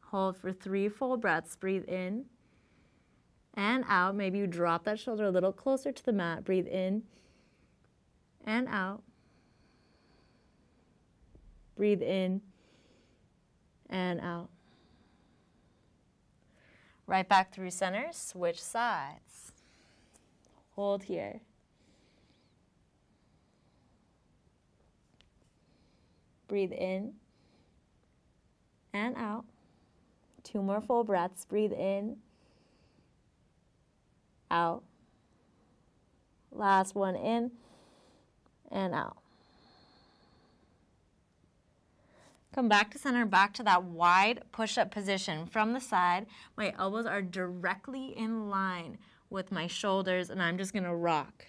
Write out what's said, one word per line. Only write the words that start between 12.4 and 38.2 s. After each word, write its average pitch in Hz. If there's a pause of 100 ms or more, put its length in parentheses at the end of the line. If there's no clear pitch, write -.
and 180
out. 170 (2500)
Right 185
back 190
through 185
center, 196
switch 175
sides. 190 (1200)
Hold 202
here. 190 (4000)
Breathe 196
in 190 (1800)
and 220
out. 220 (1000)
Two 202
more 196
full 233
breaths. 185
Breathe 214
in, 196 (2250)
out. 170 (1700)
Last 196
one, 190
in 233 (1200)